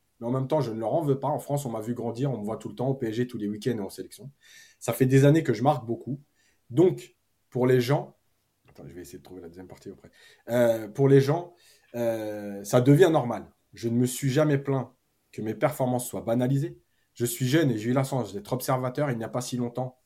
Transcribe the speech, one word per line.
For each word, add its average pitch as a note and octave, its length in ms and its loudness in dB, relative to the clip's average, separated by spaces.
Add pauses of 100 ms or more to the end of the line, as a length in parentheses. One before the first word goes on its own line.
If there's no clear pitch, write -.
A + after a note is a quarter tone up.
(200)
mais A#2 80 -8
en A#2+ 40 -2
même C3 160 -2
temps, D#3 140 0
je A#2 100 -4
ne A2 80 -6
leur A2 140 -2
en E3 100 0
veux C#3 160 0
pas. C3 80 -4
En C#3+ 120 -2
France, C#3 260 -4
on A#2+ 40 -6
m'a A2+ 100 -6
vu A2+ 140 -6
grandir, A2+ 380 -4
on A2+ 80 -6
me G#2 40 -8
voit G#2+ 140 -6
tout - 120 -12
le G#2 60 -14
temps B2 120 -4
au B2+ 80 0
P A#2 120 -4
S G#2+ 80 -6
G B2 120 -2
tous B2 100 -12
les G#2 100 -6
week-ends G#2+ 300 -4
et G#2 40 -6
en F#2+ 80 -8
sélection. A2+ 420 -16 (480)
Ça A#2+ 140 -4
fait C3+ 120 2
des C3+ 200 6
années D#3 180 6
que B2+ 100 0
je G#2+ 100 -4
marque C3+ 220 0
beaucoup. A#2 340 -6 (500)
Donc, D#3 460 2 (340)
pour B2+ 180 0
les B2+ 120 6
gens, C#3 380 -2 (500)
attends, - 200 -20
je C2+ 60 -16
vais F2+ 80 -14
essayer F2 180 -18
de - 40 -20
trouver F#2 180 -16
la E2+ 60 -16
deuxième F2+ 200 -18
partie G2 220 -18
après. - 200 -18 (400)
Euh, A#2 380 2
pour C3+ 200 2
les C#3 140 10
gens, D#3+ 320 -2 (420)
euh, G#2+ 680 -4
ça B2 180 4
devient C#3+ 300 8
normal. A#2+ 340 0 (280)
Je A2 140 -8
ne A#2 80 0
me B2 120 4
suis C3+ 240 -4
jamais D3 260 2
plaint C3+ 340 -4 (400)
que - 100 -10
mes A2 120 -4
performances B2 540 -2
soient F#2+ 140 -8
banalisées. B2+ 580 -2 (340)
Je A#2+ 120 -2
suis B2+ 220 -2
jeune D3+ 240 4
et A2 60 -2
j'ai A2 140 -2
eu - 20 0
la C#3 100 2
chance A#2+ 300 -4
d'être G2+ 200 -8
observateur B2+ 580 -2
il A#2 60 -4
n'y A2+ 60 -6
a A2 60 -6
pas B2 120 -4
si B2 160 -8
longtemps B2 480 -6